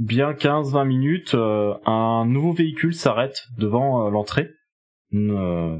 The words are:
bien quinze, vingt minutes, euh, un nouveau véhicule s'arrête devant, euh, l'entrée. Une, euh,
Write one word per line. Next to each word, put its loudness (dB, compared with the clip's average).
bien 0
quinze, 0
vingt 2
minutes, 0
euh, 2
un 2
nouveau 2
véhicule -2
s'arrête -2
devant, 0
euh, -2
l'entrée. 0
Une, 0
euh, -2